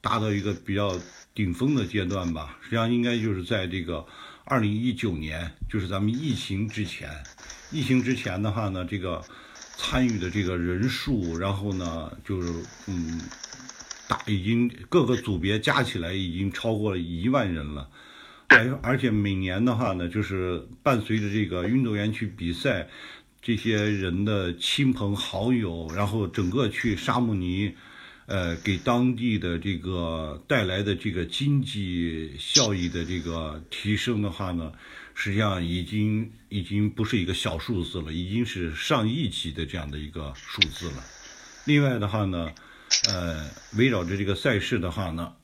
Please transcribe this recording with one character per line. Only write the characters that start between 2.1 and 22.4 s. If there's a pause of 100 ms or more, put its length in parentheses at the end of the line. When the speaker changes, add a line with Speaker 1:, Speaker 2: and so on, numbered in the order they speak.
Speaker 1:
吧。
实
际
上
应
该
就
是
在
这
个 (400)
二
零
一
九
年， (200)
就
是
咱
们
疫
情
之
前， (640)
疫
情
之
前
的
话
呢，
这
个 (540)
参
与
的
这
个
人
数，
然
后
呢， (140)
就
是、 (360)
嗯， (840)
大，
已
经 (200)
各
个
组
别
加
起
来
已
经
超
过
了
一
万
人
了。 (640)
Speaker 2:
对。
Speaker 1:
而，
而
且
每
年
的
话
呢，
就
是 (200)
伴
随
着
这
个
运
动
员
去
比